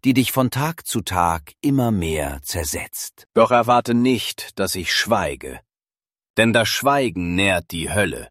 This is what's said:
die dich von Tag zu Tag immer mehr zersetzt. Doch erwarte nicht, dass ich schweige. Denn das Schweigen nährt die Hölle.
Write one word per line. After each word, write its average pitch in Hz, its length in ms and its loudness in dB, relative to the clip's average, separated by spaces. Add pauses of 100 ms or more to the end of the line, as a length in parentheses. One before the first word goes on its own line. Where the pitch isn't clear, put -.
die 131 100 4
dich 123 180 2
von 127 180 2
Tag 151 360 -4
zu 113 140 -4
Tag 85 600 0
immer 135 300 2
mehr 78 520 -2
zersetzt. - 920 -8
Doch 113 160 4
erwarte 120 440 2
nicht, - 640 -2
dass 95 160 -2
ich 87 180 -6
schweige. 71 680 -2 (760)
Denn 113 160 4
das 113 160 4
Schweigen 104 640 0
nährt 92 360 0
die 82 220 -6
Hölle. 85 380 -2